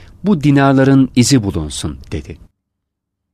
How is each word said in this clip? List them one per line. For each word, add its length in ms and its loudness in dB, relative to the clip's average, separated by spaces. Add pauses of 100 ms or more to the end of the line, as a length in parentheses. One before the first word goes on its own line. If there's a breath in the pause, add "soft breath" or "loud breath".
(240 soft breath)
bu 200 -2
dinarların 720 2
izi 280 2
bulunsun." 560 -8 (120)
dedi. 260 -14 (960)